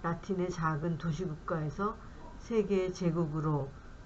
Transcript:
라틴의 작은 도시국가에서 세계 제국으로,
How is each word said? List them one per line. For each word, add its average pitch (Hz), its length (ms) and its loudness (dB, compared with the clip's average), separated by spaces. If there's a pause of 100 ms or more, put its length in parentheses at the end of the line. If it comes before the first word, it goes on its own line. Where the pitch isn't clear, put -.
라틴의 175 460 0
작은 160 480 0
도시국가에서 160 960 0 (440)
세계 196 520 4
제국으로, 156 800 2 (340)